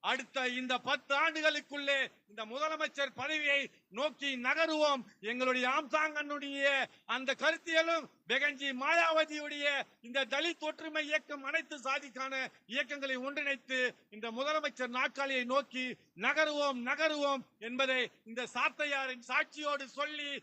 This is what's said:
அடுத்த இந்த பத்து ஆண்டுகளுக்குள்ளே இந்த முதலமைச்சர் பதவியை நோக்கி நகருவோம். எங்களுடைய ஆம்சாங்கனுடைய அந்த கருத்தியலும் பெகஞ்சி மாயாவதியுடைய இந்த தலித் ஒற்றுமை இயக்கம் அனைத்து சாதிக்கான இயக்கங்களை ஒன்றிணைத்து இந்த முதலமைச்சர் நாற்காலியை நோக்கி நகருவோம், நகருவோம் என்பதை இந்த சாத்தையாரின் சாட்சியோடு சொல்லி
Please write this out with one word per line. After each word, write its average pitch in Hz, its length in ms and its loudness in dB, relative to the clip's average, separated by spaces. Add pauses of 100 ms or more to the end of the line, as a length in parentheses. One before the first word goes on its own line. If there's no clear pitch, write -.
அடுத்த 254 340 0 (160)
இந்த 254 140 0 (120)
பத்து 277 280 0 (100)
ஆண்டுகளுக்குள்ளே 294 720 2 (320)
இந்த 214 220 -10
முதலமைச்சர் 302 640 -2
பதவியை 294 400 2 (400)
நோக்கி 285 320 -2 (160)
நகருவோம். 302 560 2 (300)
எங்களுடைய 254 340 0 (120)
ஆம்சாங்கனுடைய 294 880 -2 (520)
அந்த 262 160 -2 (100)
கருத்தியலும் 320 680 2 (240)
பெகஞ்சி 277 380 0 (120)
மாயாவதியுடைய 302 840 2 (420)
இந்த 262 260 0
தலித் 302 360 0
ஒற்றுமை 311 400 -4
இயக்கம் 294 400 -4
அனைத்து 311 360 -2
சாதிக்கான 269 480 -4 (400)
இயக்கங்களை 269 440 -2 (100)
ஒன்றிணைத்து 277 520 -2 (360)
இந்த 233 120 -8 (100)
முதலமைச்சர் 277 600 0
நாற்காலியை 269 560 0
நோக்கி 254 320 0 (400)
நகருவோம், 285 540 2 (100)
நகருவோம் 285 540 2 (260)
என்பதை 254 320 2 (280)
இந்த 240 140 -6 (120)
சாத்தையாரின் 269 760 -2
சாட்சியோடு 294 560 0 (120)
சொல்லி 294 320 -4 (120)